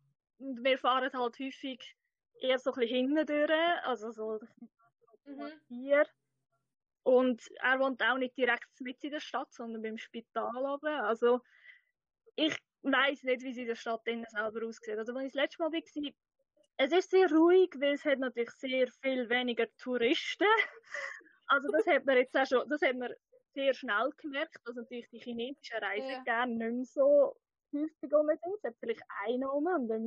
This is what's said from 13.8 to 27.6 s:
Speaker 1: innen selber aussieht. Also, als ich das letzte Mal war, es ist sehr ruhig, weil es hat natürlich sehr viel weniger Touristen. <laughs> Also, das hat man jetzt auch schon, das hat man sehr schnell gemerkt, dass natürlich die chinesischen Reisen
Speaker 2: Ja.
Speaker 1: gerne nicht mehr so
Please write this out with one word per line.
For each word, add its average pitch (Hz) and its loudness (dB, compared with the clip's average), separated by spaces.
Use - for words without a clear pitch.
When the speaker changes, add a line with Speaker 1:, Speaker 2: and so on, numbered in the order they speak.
Speaker 1:
innen 233 -6
selber 220 -6
aussieht. 220 -8
Also, 220 -8
als 269 -6
ich 262 -10
das 269 -4
letzte 311 -4
Mal 320 0
war, 302 -8
es 262 0
ist 349 2
sehr 370 6
ruhig, 339 6
weil 285 2
es 277 -6
hat 277 2
natürlich 240 -4
sehr 254 -2
viel 254 -2
weniger 240 -2
Touristen. 254 -2
<laughs> - 0
Also, 277 0
das 311 4
hat 294 4
man 262 4
jetzt 262 4
auch 262 4
schon, 262 2
das 294 0
hat 262 2
man 247 -6
sehr 269 0
schnell 240 0
gemerkt, 294 -6
dass 240 -12
natürlich 240 -12
die 226 -18
chinesischen 240 -8
Reisen 214 -4
Speaker 2:
Ja. 262 -10
Speaker 1:
gerne 233 -2
nicht 226 -4
mehr 254 -4
so 285 6